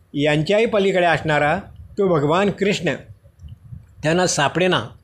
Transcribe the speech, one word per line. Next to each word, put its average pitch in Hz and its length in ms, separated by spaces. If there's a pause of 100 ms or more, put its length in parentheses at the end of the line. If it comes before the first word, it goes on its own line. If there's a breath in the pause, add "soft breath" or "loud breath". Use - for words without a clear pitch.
(140)
यांच्याही 151 520
पलीकडे 196 400
असणारा 151 540 (380)
तो 196 100
भगवान 170 420
कृष्ण 175 460 (1080)
त्यांना 175 240
सापडेना. 160 540 (220)